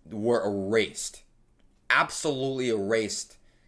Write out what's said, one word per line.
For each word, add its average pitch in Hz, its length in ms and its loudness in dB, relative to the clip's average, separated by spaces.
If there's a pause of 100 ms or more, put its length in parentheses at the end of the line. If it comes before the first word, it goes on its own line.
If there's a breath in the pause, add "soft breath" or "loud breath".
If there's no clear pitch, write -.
were 110 360 0
erased. 101 800 -2 (720)
Absolutely 131 760 0
erased 110 680 -2 (320)